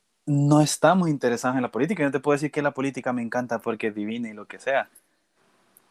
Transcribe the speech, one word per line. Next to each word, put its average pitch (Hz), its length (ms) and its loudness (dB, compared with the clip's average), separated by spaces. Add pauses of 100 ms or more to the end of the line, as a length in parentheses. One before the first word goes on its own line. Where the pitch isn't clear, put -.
(260)
no 147 340 4
estamos 165 480 4
interesados 127 480 0
en 127 60 0
la 120 80 -2
política. 165 320 -2
Yo 143 60 2
no 170 40 -2
te 139 80 -2
puedo 147 140 2
decir 143 160 -2
que 147 120 -4
la 143 100 0
política 131 400 -4
me 123 100 -2
encanta 117 380 -4
porque 113 280 -4
es 104 60 -4
divina 110 340 -6
y 107 40 -14
lo 104 140 -16
que 98 120 -18
sea, 131 300 -2 (1000)